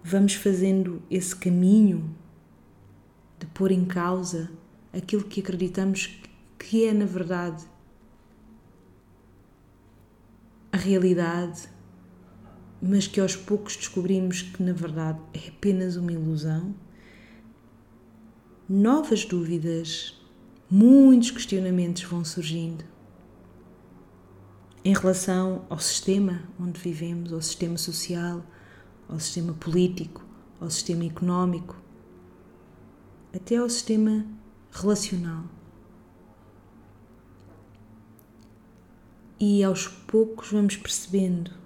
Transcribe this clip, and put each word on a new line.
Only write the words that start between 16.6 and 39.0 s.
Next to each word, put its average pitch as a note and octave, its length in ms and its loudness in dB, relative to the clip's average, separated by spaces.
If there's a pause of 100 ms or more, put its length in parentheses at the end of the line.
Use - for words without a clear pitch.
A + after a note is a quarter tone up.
Novas A3 560 4
dúvidas, E3 960 -4 (520)
muitos B3 600 10
questionamentos F3+ 760 -2
vão E3+ 200 -4
surgindo E3 600 -6 (2000)
em F#3+ 100 6
relação F#3 760 0
ao D#3 100 -8
sistema F#3+ 640 0 (160)
onde F3 220 -6
vivemos, E3+ 520 -6
ao D#3+ 100 -6
sistema E3+ 340 -6
social, F3 680 -6 (640)
ao D#3+ 100 -8
sistema E3 360 -6
político, F3 680 -2 (360)
ao E3 100 -8
sistema E3+ 340 -4
económico, F3+ 720 -2 (1600)
até F#3+ 220 -2
ao A#3+ 120 0
sistema G#3+ 560 0 (460)
relacional. F3 760 -2 (4000)